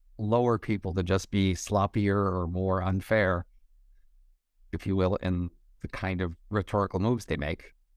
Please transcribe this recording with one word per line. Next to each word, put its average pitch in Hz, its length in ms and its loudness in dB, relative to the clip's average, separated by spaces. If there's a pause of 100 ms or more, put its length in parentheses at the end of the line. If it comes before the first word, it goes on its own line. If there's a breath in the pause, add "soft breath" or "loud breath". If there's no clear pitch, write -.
(160)
lower 117 420 2
people 95 360 -4
to 95 80 0
just 92 280 0
be 98 240 4
sloppier 101 640 0
or 92 300 0
more 92 360 0
unfair, 92 640 0 (1300)
if - 140 -8
you 98 100 0
will, 92 200 2
in 90 340 -2 (300)
the - 80 -10
kind 92 320 -4
of 85 160 -4 (140)
rhetorical 98 500 0
moves 113 260 0
they 80 100 -2
make. 73 380 -6 (220)